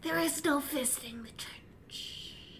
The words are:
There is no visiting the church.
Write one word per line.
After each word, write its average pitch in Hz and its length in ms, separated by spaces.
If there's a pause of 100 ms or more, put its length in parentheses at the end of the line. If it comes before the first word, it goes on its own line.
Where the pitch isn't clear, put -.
There 330 180
is 330 260
no 294 140
visiting 247 640
the 226 80
church. - 1300